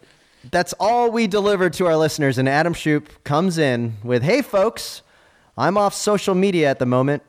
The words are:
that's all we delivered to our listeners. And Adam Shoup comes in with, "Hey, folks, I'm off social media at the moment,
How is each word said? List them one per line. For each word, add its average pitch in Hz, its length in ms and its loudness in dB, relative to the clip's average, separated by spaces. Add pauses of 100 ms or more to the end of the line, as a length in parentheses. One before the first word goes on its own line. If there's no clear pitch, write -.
(500)
that's 175 300 -2
all 233 320 2
we 226 160 0
delivered 196 460 0
to 185 120 0
our 160 100 2
listeners. 147 420 0
And 131 100 0
Adam 156 260 0
Shoup 147 320 -2 (160)
comes 165 340 0
in 120 460 0
with, 120 220 0
"Hey, 233 180 2
folks, - 600 -4 (540)
I'm 160 220 0
off 202 160 0
social 202 400 0
media 180 360 2
at 131 100 -2
the 131 60 -2
moment, 131 420 0